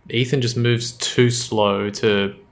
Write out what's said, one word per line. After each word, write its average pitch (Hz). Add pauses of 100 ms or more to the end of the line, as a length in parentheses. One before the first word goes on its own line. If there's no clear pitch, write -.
Ethan 123
just 120
moves 117
too -
slow 104
to, 101 (160)